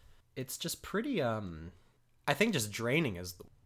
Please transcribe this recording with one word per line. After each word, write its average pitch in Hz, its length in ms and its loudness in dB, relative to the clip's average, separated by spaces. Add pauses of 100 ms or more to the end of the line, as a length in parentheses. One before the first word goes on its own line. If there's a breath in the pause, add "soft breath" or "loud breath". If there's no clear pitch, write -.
(380)
it's 131 200 -6
just - 260 -6
pretty, 226 380 0
um, 95 520 -2 (520)
I 143 80 4
think 214 200 4
just 107 180 0
draining 117 460 2
is 90 160 -8
the, - 100 -16 (220)